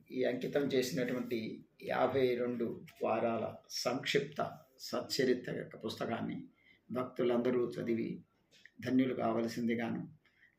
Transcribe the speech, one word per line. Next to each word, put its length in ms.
ఈ 140
అంకితం 380
చేసినటువంటి 1000
యాభై 520
రెండు 520
వారాల 520
సంక్షిప్త 880
సచ్చరిత్ర 760
యొక్క 280
పుస్తకాన్ని 600
భక్తులందరూ 800
చదివి 500
ధన్యులు 340
కావలసిందిగాను, 920